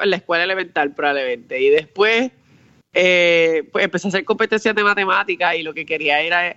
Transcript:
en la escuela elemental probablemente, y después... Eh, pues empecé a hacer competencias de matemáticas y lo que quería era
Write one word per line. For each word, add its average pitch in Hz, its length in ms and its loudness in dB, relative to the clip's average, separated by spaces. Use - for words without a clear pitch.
en 202 100 2
la 180 60 0
escuela 170 280 -2
elemental 175 500 -2
probablemente, 131 640 -4
y 135 100 4
después... 214 600 2
Eh, 170 760 2
pues - 120 0
empecé 185 220 -4
a 202 40 -4
hacer 185 140 -2
competencias 220 480 -2
de 208 120 0
matemáticas 190 720 0
y 165 80 -6
lo 156 100 -10
que 160 100 -10
quería 151 360 -2
era 175 360 -2